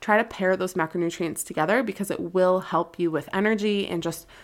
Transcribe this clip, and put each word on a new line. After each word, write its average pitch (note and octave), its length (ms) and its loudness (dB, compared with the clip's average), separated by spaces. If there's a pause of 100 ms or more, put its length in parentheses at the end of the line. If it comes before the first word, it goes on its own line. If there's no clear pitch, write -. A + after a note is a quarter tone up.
try G#3 160 2
to A3+ 60 4
pair F#3+ 340 0
those F#3 160 -2
macronutrients E3+ 720 -2
together G3 380 2
because G#3 260 -4
it E3+ 240 -4
will F#3 280 4
help E3+ 360 -2
you E3+ 140 2
with D3+ 200 -2
energy G#3 560 2
and E3+ 140 -4
just D#3+ 240 -6 (180)